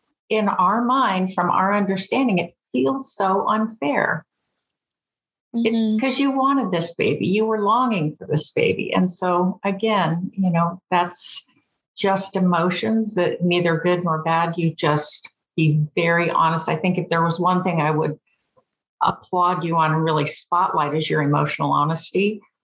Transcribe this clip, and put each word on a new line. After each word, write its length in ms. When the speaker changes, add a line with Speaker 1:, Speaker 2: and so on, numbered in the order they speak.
Speaker 1:
in 200
our 340
mind, 520
from 160
our 240
understanding, 640
it 160
feels 420
so 340
unfair. 800
It 200
Speaker 2:
Mm-hmm. 260
Speaker 1:
'cause 200
you 120
wanted 400
this 220
baby, 340
you 180
were 160
longing 540
for 120
this 240
baby. 420
And 180
so 520
again, 720
you 180
know, 280
that's 520
just 380
emotions 800
that 260
neither 360
good 260
nor 180
bad. 360
You 180
just 520
be 280
very 340
honest. 400
I 60
think 240
if 100
there 140
was 160
one 240
thing 180
I 100
would 280
applaud 600
you 140
on 160
and 100
really 240
spotlight 680
is 160
your 120
emotional 500
honesty. 720